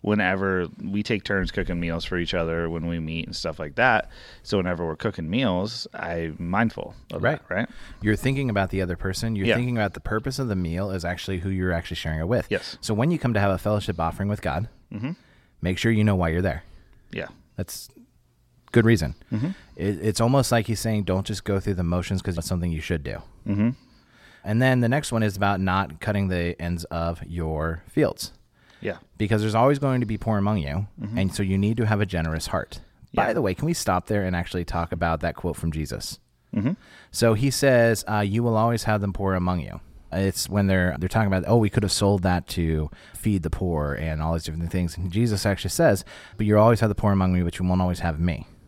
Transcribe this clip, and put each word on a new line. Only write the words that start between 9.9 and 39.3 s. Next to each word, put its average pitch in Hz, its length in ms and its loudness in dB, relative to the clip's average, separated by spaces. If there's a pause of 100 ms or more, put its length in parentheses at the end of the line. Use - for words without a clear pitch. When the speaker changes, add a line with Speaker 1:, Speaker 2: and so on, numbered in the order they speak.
Speaker 2:
the - 60 -12
purpose 120 360 -4
of 131 120 -4
the 101 60 0
meal 90 360 -2
is 90 120 -4
actually 87 360 -4
who 95 100 -4
you're 92 240 0
actually 82 240 -4
sharing 78 220 -4
it 82 80 -2
with. 117 240 0
Speaker 1:
Yes. - 300 -4
Speaker 2:
So 113 120 -2
when 123 160 2
you 160 80 0
come 120 160 0
to 104 60 2
have 101 120 4
a 92 60 0
fellowship 104 420 -2
offering 82 300 -2
with 104 140 -4
God, 85 240 -2 (260)
Speaker 1:
Mm-hmm. 117 180 -6 (520)
Speaker 2:
make 90 160 0
sure 117 120 4
you 107 120 4
know 104 120 4
why 87 140 2
you're 87 140 0
there. - 180 -2 (500)
Speaker 1:
Yeah. - 180 -8 (260)
Speaker 2:
That's - 340 -8 (840)
good 113 140 6
reason. 92 300 4 (180)
Speaker 1:
Mm-hmm. 113 140 -2 (300)
Speaker 2:
It, 92 220 -2
it's 104 220 0
almost 127 300 4
like 117 160 2
he's 113 120 -2
saying, 107 260 0
"Don't 95 200 0
just 101 180 -6
go 98 160 0
through 101 140 -2
the 90 100 0
motions 87 380 0
'cause 87 160 -4
it's 82 100 -4
something 87 240 -2
you 78 100 -4
should 82 220 -2
do." 58 140 -8 (300)
Speaker 1:
Mm-hmm. 104 220 2 (720)
Speaker 2:
And 110 180 2
then 131 180 4
the 120 80 4
next 143 240 0
one 113 120 2
is 101 120 0
about 98 240 2
not 95 400 0
cutting 101 300 0
the 87 320 0
ends 85 240 -4
of 82 420 -4
your 80 640 -4
fields. - 420 -2 (480)
Speaker 1:
Yeah. - 180 -6 (200)
Speaker 2:
Because 107 240 2
there's 107 140 0
always 135 220 6
going 131 220 0
to 117 60 0
be 107 120 -4
poor 110 200 0
among 101 220 2
you, 78 280 -4 (140)
Speaker 1:
Mm-hmm. 107 160 -4
Speaker 2:
and 95 180 0
so 104 80 0
you 95 140 2
need 104 200 2
to 117 80 2
have 107 140 2
a 98 60 2
generous 80 420 -2
heart. - 320 -4 (340)
By - 140 2
Speaker 1:
Yeah. - 60 0
Speaker 2:
the 160 80 0
way, 95 140 2
can - 100 -4
we 170 80 0
stop 92 340 0
there 104 160 0
and 92 120 0
actually 87 280 -4
talk 85 300 -4
about 82 260 0
that 82 160 -2
quote 85 220 -4
from 82 160 -2
Jesus? 73 460 -6 (360)
Speaker 1:
Mm-hmm. 107 180 0 (380)
Speaker 2:
So 117 220 4
he 127 180 2
says, 120 560 4
uh, 107 120 0
"You 104 220 0
will 117 140 2
always 117 300 2
have 107 160 2
them 101 100 -2
poor 95 220 0